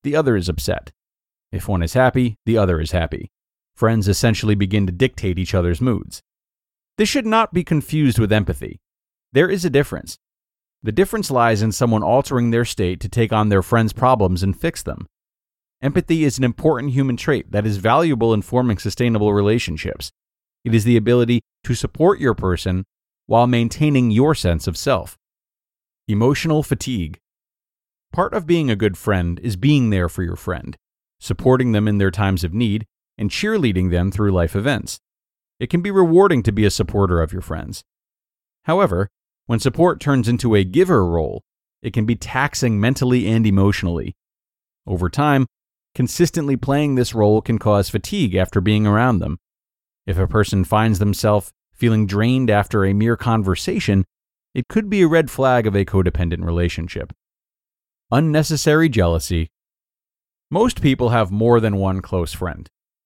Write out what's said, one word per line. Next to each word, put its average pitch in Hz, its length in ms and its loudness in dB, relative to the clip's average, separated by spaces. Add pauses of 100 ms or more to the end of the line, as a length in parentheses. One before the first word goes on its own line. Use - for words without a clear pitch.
the 143 120 -4
other 139 200 2
is 87 140 0
upset. - 420 -6 (600)
If 92 160 -8
one 95 140 0
is 82 120 -2
happy, 127 420 2 (100)
the 113 120 2
other 90 220 2
is 80 120 -4
happy. - 400 -4 (440)
Friends 113 320 0
essentially 107 480 0
begin 101 300 0
to 92 60 -2
dictate 92 480 -2
each 92 160 -4
other's 87 260 0
moods. - 400 -4 (760)
This 214 120 0
should 262 160 -2
not 220 280 0
be 170 100 0
confused 147 560 0
with 104 120 0
empathy. 92 480 -2 (520)
There 160 180 4
is 180 160 -2
a 165 40 -2
difference. 139 480 -4 (680)
The 107 80 -4
difference 196 400 -2
lies 117 320 2
in 110 80 0
someone 113 320 0
altering 120 480 0
their 117 140 0
state 92 360 -4
to - 80 -8
take 113 240 -2
on 107 160 2
their 98 140 4
friend's 113 300 0
problems 98 500 2
and 95 160 -2
fix - 240 -6
them. - 240 -12 (720)
Empathy 160 440 0
is 135 160 0
an 131 40 2
important 131 500 0
human 131 220 0
trait - 360 -2
that 104 160 0
is 101 100 -2
valuable 117 560 2
in 104 80 2
forming 120 380 0
sustainable 107 520 0
relationships. 101 800 -2 (540)
It 117 80 0
is 110 120 2
the 120 120 4
ability 120 440 2 (240)
to 120 100 -2
support - 440 0
your 127 140 0
person 92 500 -4 (440)
while 117 180 4
maintaining 123 640 0
your 127 240 2
sense 85 320 -2
of 87 100 -4
self. - 420 -4 (880)
Emotional 139 560 0
fatigue. 92 560 -6 (920)
Part 190 220 -2
of 180 140 -6
being 160 240 2
a 107 40 2
good 98 220 -2
friend 87 440 -2
is 107 140 -6
being 131 360 2
there 90 180 0
for - 140 -6
your 87 120 -6
friend, - 400 -10 (440)
supporting 127 540 2
them 107 140 2
in 104 120 2
their 98 100 2
times 98 340 0
of 87 120 -6
need, 110 300 -2 (340)
and 104 100 -4
cheerleading 117 640 0
them 90 200 0
through 101 200 0
life 85 240 0
events. 113 440 -4 (600)
It 123 100 -6
can 175 120 0
be 202 100 -4
rewarding 180 520 4
to 117 80 2
be 104 140 2
a 98 60 4
supporter 92 500 0
of 82 120 -2
your 87 80 -8
friends. - 420 -12 (800)
However, 113 460 0 (360)
when 117 140 0
support 165 400 2
turns 131 280 0
into 120 280 2
a 98 80 4
giver 127 420 2
role, 82 380 -2 (380)
it - 120 -10
can 110 120 0
be 117 100 0
taxing 127 640 -2
mentally 123 480 0
and 113 180 2
emotionally. 95 680 0 (720)
Over 90 240 -4
time, 143 380 0 (480)
consistently 143 600 -2
playing 139 380 -2
this 120 220 -2
role 107 260 4
can 113 160 -2
cause 101 320 0
fatigue 107 460 -2
after 92 260 0
being 107 240 2
around 110 340 2
them. 76 200 -6 (680)
If 92 140 -2
a 95 80 0
person 101 360 0
finds 107 360 0
themselves 104 520 0 (220)
feeling 110 320 0
drained 117 460 0
after 104 340 0
a 98 80 0
mere 113 240 2
conversation, 104 880 0 (480)
it - 160 -6
could 214 200 -2
be 196 120 0
a 170 60 8
red 160 240 2
flag 127 340 2
of 101 100 0
a 98 100 2
codependent 87 600 0
relationship. 85 680 -4 (1000)
Unnecessary 156 800 2
jealousy. 85 600 0 (1000)
Most 220 300 0
people 127 280 2
have 113 220 0
more 113 280 4
than 107 180 0
one 95 240 -2
close 87 300 -4
friend. - 380 -10 (360)